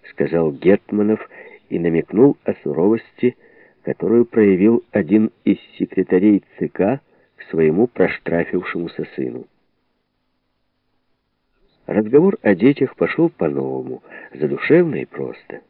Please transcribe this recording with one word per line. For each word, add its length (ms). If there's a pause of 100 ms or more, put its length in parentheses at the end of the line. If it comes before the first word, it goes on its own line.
(120)
сказал 400
Гетманов, 760 (420)
и 100
намекнул 640
о 100 (100)
суровости, 720 (460)
которую 420
проявил 680
один 400 (140)
из 120 (200)
секретарей 680 (140)
Ц 100
К 320 (380)
к 120
своему 380
проштрафившемуся 1300
сыну. 320 (2500)
Разговор 560
о 120
детях 420
пошел 340
по-новому, 760 (300)
задушевно 600
и 100
просто. 640